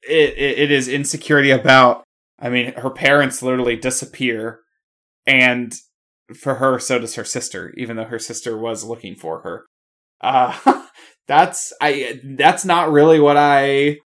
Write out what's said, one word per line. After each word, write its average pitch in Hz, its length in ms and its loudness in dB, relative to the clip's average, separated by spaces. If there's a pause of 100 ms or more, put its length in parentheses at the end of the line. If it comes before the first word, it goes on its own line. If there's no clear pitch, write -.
It, 147 340 2
it, 131 220 -4
it 143 140 0
is 131 160 -2
insecurity 143 640 0
about, 131 500 4 (360)
I 123 100 -8
mean, 123 260 -2
her 127 160 -8
parents 139 520 0
literally 127 340 -2
disappear, 117 840 -6 (640)
and 123 480 2 (680)
for 135 160 -4
her, 131 240 0
so 127 180 -2
does 113 160 -8
her 113 100 -10
sister, - 520 -10
even 117 200 -10
though 110 80 -10
her 113 140 -12
sister 113 400 -10
was 113 240 -8
looking 110 320 -14
for 80 280 -12
her. 85 240 -14 (540)
Uh, 127 600 0 (240)
<laughs> - 220 -20
that's, 170 520 0
I, 135 400 -4 (160)
that's 165 280 2
not 175 260 0
really 151 300 6
what 143 160 4
I 143 720 2